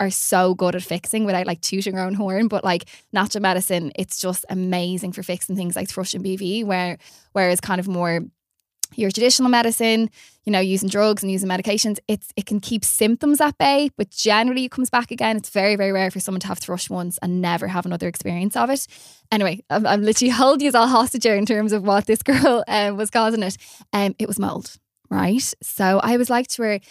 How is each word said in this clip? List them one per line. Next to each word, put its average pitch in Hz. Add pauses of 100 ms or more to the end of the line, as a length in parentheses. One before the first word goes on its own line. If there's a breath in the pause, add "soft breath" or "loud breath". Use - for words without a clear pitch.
are 196
so 185
good 180
at 180
fixing 202
without, 185
like, 175
tooting 190
our 185
own 190
horn. 202
But, 202
like, 175 (260 loud breath)
natural 208
medicine, 180
it's -
just 180
amazing 180
for 185
fixing 180
things 180
like 185
thrush -
and 185
B 190
V, 202
where, 180 (360 soft breath)
whereas 180
kind 185
of 185
more 175 (720)
your 202
traditional 247
medicine, 226 (340 soft breath)
you 208
know, 190
using 190
drugs 208
and 190
using 190
medications, 202 (100)
it's, -
it 208
can 208
keep 208
symptoms 240
at 294
bay, 277
but 208
generally 240
it 247
comes 254
back 240
again. 226
It's -
very, 202
very 196
rare 190
for 185
someone 185
to 190
have 190
thrush -
once 180
and 180
never 170
have 180
another 180
experience 180
of 240
it. 269 (440 loud breath)
Anyway, 196
I'm, 208
I'm 208
literally 220
holding 269
you 277
all 233
hostage 254
here 220
in 202
terms 214
of 208
what 202
this 220
<laughs> -
girl, 262
um, 202
was 214
causing 226
it. 190 (340 loud breath)
Um, 202
it 214
was 208
mold, 196 (360)
right? 190 (100)
So 196
I 240
was 247
like 247
to -
her, 208 (100 loud breath)